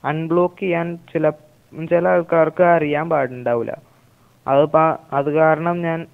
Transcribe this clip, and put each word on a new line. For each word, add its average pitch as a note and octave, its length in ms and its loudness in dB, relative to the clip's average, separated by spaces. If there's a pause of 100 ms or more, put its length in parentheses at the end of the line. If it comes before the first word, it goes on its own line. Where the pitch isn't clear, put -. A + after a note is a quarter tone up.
(120)
unblock E3 520 -2
ചെയ്യാൻ E3+ 260 -4 (220)
ചില, D#3 200 0 (600)
ചില F3 120 2 (120)
ആൾക്കാർക്ക് E3 500 2 (120)
അറിയാൻ D3 360 -2
പാടുണ്ടാവില്ല. B2 640 -4 (760)
അതിപ്പോ D3+ 300 4 (360)
അത് C#3+ 100 -4 (100)
കാരണം D#3+ 380 0 (100)
ഞാൻ E3 120 -4 (140)